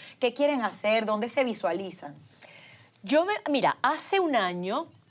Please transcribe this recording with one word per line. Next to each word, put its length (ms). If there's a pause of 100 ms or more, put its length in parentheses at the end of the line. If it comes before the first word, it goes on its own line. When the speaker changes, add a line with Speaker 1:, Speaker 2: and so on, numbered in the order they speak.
(200)
Speaker 1:
¿Qué 140
quieren 280
hacer? 440
¿Dónde 220
se 160
visualizan? 720 (880)
Speaker 2:
Yo 220
me, 80 (180)
mira, 300
hace 380
un 160
año 520 (240)